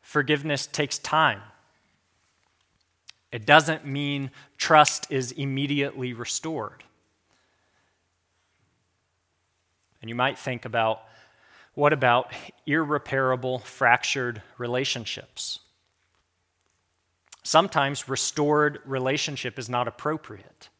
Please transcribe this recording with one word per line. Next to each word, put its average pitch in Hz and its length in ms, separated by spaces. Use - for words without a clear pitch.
Forgiveness 147 640
takes - 320
time. 139 440
It 107 160
doesn't 151 400
mean 143 440
trust - 520
is 127 220
immediately 139 800
restored. 120 720
And 110 60
you 117 60
might 127 240
think 123 280
about, 113 360
what 147 200
about 127 380
irreparable 135 920
fractured 120 840
relationships? - 1000
Sometimes 147 680
restored 147 760
relationship 135 720
is 117 100
not 120 200
appropriate - 800